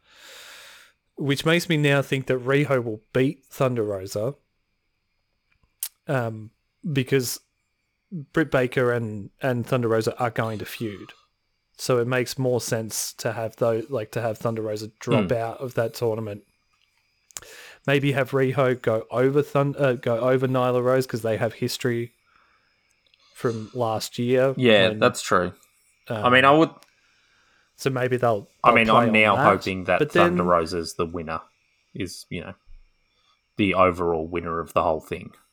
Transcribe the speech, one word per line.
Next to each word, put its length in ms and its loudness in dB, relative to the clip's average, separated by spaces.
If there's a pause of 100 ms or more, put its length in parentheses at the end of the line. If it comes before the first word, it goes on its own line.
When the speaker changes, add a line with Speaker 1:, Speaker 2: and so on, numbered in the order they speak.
(1160)
Speaker 1:
which 280 -2
makes 240 2
me 80 2
now 260 2
think 240 -4
that 180 -2
Riho 380 2
will 200 -8 (100)
beat 340 0
Thunder 380 -2
Rosa, 500 -4 (1700)
um, 420 -4 (420)
because 480 -2 (920)
Britt 180 0
Baker 420 0
and, 380 -6 (100)
and 260 -2
Thunder 220 0
Rosa 300 0
are 120 -2
going 280 -4
to 60 -12
feud. 480 -12 (640)
So 220 0
it 80 0
makes 320 -2
more 220 0
sense 540 -6
to 180 -6
have 240 -8
tho-, 320 0
like, 240 -6
to 80 -6
have 180 -4
Thunder 240 -4
Rosa 260 -6 (100)
drop 280 0
Speaker 2:
Hmm. 100 -2
Speaker 1:
out 240 -6
of 140 -10
that 200 -2
tournament. 480 -6 (1400)
Maybe 260 2
have 200 -2
Riho 480 2
go 300 0
over 320 4
Thun-, 360 0
uh, 160 2
go 240 -2
over 280 2
Nyla 380 2
Rose 220 2
'cause 160 -6
they 160 0
have 160 -2
history 580 -4 (1200)
from 380 -6
last 460 -4
year 400 2
Speaker 2:
Yeah, 300 6
Speaker 1:
when, 100 -4
Speaker 2:
that's 240 0
true. 320 0 (540)
Speaker 1:
um, 180 -4
Speaker 2:
I 20 4
mean, 160 6
I 60 8
would 180 6 (1080)
Speaker 1:
so 120 -6
maybe 300 -2
they'll, 280 0 (160)
Speaker 2:
I 60 4
Speaker 1:
they'll 80 8
Speaker 2:
mean, 120 4
Speaker 1:
play 100 6
Speaker 2:
I'm 100 4
Speaker 1:
on 60 0
Speaker 2:
now 220 6
Speaker 1:
that. 100 2
Speaker 2:
hoping 380 2
that 160 2
Speaker 1:
But 120 -2
Speaker 2:
Thunder 300 4
Speaker 1:
then 40 0
Speaker 2:
Rosa's 500 0
the 100 -2
winner 340 -8 (540)
is, 340 -12
you 140 -10
know, 100 -14 (1040)
the 160 2
overall 560 2
winner 320 -4
of 140 -8
the 80 4
whole 180 0
thing. 320 -12 (200)